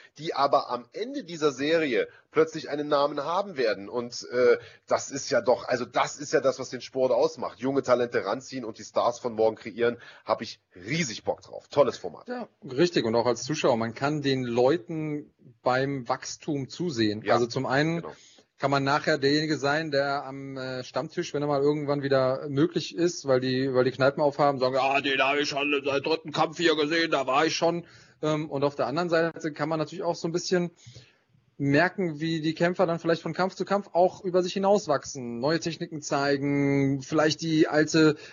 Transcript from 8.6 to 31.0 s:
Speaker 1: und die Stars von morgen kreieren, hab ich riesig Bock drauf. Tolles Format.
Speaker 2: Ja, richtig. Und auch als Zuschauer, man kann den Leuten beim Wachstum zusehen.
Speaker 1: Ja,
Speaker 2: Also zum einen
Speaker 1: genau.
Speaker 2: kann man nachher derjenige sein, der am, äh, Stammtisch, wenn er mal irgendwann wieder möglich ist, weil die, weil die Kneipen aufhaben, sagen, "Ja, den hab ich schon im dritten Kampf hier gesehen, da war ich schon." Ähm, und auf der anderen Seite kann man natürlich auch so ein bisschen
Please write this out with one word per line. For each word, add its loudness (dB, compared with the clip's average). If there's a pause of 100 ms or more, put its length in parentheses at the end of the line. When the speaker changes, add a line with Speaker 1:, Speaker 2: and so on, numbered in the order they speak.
Speaker 1:
und -12
die -16
Stars -2
von -6
morgen 2
kreieren, -2 (260)
hab -2
ich -10 (140)
riesig -6
Bock -4
drauf. -18
Tolles 2
Format. -12
Speaker 2:
Ja, -10 (160)
richtig. 0
Und 0
auch 2
als 0
Zuschauer, 0
man -4
kann -2
den 0
Leuten 0 (300)
beim 0
Wachstum -6
zusehen. -2
Speaker 1:
Ja, 2
Speaker 2:
Also 2
zum -4
einen 0
Speaker 1:
genau. -12 (440)
Speaker 2:
kann 0
man 2
nachher 2
derjenige 2
sein, -2
der 0
am, -10
äh, -8
Stammtisch, -6
wenn -2
er 0
mal 2
irgendwann 0
wieder 2
möglich 0
ist, -2
weil 4
die, 0
weil 6
die 2
Kneipen 2
aufhaben, 2
sagen, 2
"Ja, 2
den 0
hab 2
ich 0
schon -2
im 0
dritten -2
Kampf 0
hier 4
gesehen, 0
da 0
war 2
ich 0
schon." 0 (360)
Ähm, -2
und 0
auf 0
der 0
anderen -2
Seite 0
kann -4
man -2
natürlich -6
auch -2
so -4
ein -2
bisschen 0 (840)